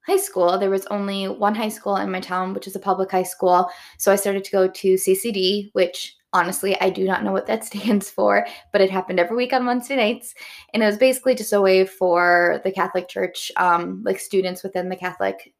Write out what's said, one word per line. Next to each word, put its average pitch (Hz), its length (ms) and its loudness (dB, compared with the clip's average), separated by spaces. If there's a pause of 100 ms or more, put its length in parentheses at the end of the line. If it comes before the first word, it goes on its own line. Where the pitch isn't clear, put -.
high 370 120 2
school, 185 400 0
there 196 120 0
was 190 160 -2
only 202 400 -4
one 202 300 -2
high 220 120 -4
school 208 280 -4
in 190 160 -4
my 185 80 -4
town, 185 340 -4
which 196 140 -12
is 190 80 -12
a 190 40 -8
public 190 300 -2
high 185 140 0
school. 180 440 2 (300)
So 196 140 2
I 196 40 6
started 196 280 -2
to - 80 -10
go 190 160 4
to 190 280 2
C 190 200 2
C 233 160 -4
D, 196 400 -2
which - 440 -2 (160)
honestly, 185 480 0
I 190 100 2
do 190 140 -4
not 190 200 -2
know 196 80 -2
what - 140 -2
that 220 180 -2
<laughs> - 0 -
stands 202 460 -2
for, 202 360 2 (260)
but 202 80 2
it 190 100 6
happened 185 300 -2
every 175 160 0
week 247 160 -2
on 247 140 0
Wednesday 247 300 -2
nights. 233 380 -2 (380)
And 220 100 0
it 214 40 4
was 208 120 0
basically 262 360 4
just 214 180 -4
a 202 80 4
way 190 240 6
for 175 800 4
the 190 80 -2
Catholic 185 360 -2
Church, - 480 -6
um, 180 480 0
like, 196 140 -2
students 185 440 -2
within 185 260 -6
the 185 80 -6
Catholic 185 640 -6